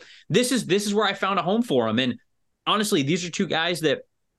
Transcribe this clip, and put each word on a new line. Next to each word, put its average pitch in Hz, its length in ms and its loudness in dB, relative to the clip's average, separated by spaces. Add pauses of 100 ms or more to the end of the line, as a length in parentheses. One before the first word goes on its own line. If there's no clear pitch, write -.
(300)
this 247 220 2
is, 202 160 0
this 202 180 0
is 208 80 -2
where 208 120 2
I 196 80 0
found 196 260 -2
a - 20 2
home 202 220 0
for 120 240 2
'em. 110 100 0
And 123 220 0 (480)
honestly, 202 340 2
these 175 240 0
are 170 60 -8
two 185 160 -2
guys 165 320 -2
that 147 220 0 (380)